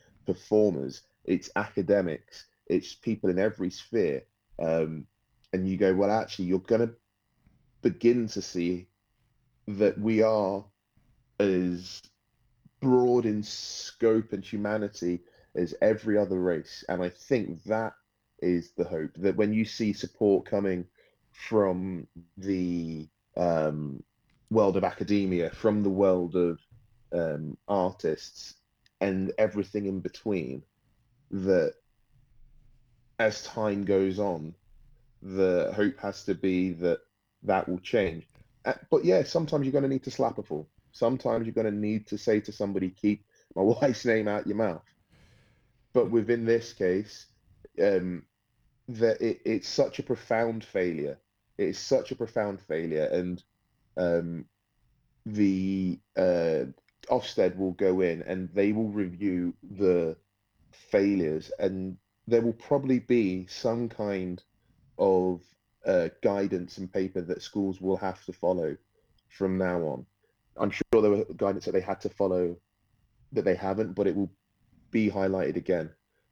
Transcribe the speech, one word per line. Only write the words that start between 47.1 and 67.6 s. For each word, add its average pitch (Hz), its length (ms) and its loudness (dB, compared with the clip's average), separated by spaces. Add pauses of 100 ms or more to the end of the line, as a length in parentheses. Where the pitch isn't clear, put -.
um, 92 440 2 (600)
that 113 340 2
it, 113 240 0
it's 110 220 -2
such - 320 0
a - 40 -4
profound 113 600 -2
failure. 80 540 -4 (400)
It 98 120 0
is 98 100 -6
such - 320 0
a 131 40 -8
profound 104 460 -4
failure, 78 440 -2
and, 90 380 -2 (540)
um, 85 480 0 (800)
the, 95 720 0 (180)
uh, 82 480 2 (440)
Ofsted 98 460 0
will 92 180 -2
go 92 280 2
in 85 220 0
and 92 300 -6
they 101 180 2
will 107 180 -2
review 90 640 -2 (240)
the 87 400 2 (540)
failures, 92 880 0
and 95 380 -4 (300)
there 113 140 4
will 117 120 0
probably 131 460 0
be 95 480 0
some 117 420 -4
kind 95 540 -6 (540)
of, 92 440 2 (440)
uh, 87 240 4 (120)
guidance 98 560 0
and 92 140 -8
paper 95 300 -2
that 87 200 -6
schools 95 380 -4